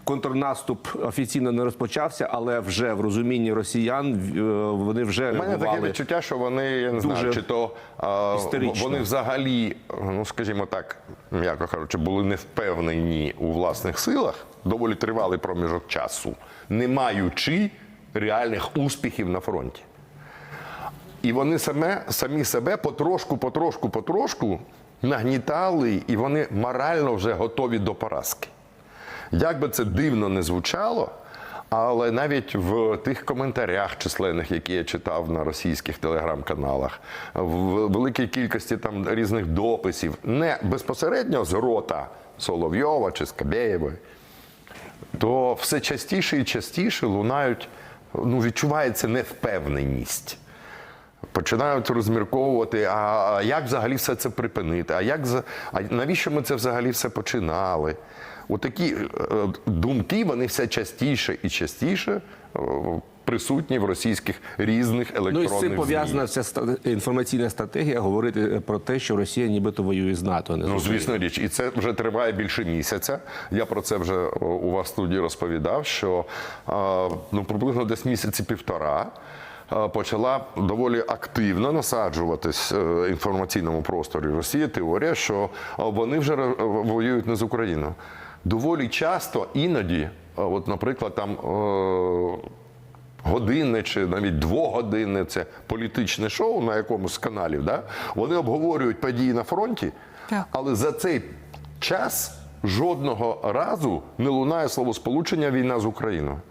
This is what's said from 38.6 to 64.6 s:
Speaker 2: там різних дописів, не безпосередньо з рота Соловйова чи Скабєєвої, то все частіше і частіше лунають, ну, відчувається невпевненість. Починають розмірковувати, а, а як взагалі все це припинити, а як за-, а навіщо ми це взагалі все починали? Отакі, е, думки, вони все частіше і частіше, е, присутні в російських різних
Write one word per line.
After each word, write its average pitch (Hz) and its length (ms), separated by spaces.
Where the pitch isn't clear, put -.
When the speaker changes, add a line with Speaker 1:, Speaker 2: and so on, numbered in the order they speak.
Speaker 2:
там 104 320
різних 110 360
дописів, 92 800
не 147 400
безпосередньо 139 840
з 78 80
рота 101 540
Соловйова 98 720
чи - 140
Скабєєвої, 85 720
то 123 360
все - 260
частіше - 580
і 262 60
частіше - 640
лунають, 117 600
ну, 123 280
відчувається 127 640
невпевненість. 71 1300
Починають 123 580
розмірковувати, 113 960
а, 98 120
а 101 60
як 139 240
взагалі 123 300
все 127 200
це - 140
припинити, 87 640
а 90 80
як 135 240
за-, 123 180
а - 80
навіщо 147 420
ми 147 100
це 135 140
взагалі 120 340
все 120 200
починали? 87 840
Отакі, 131 460
е, - 120
думки, 117 600
вони 127 200
все 120 220
частіше 120 760
і 92 60
частіше, 185 720
е, - 40
присутні 131 540
в 101 60
російських 98 500
різних 113 580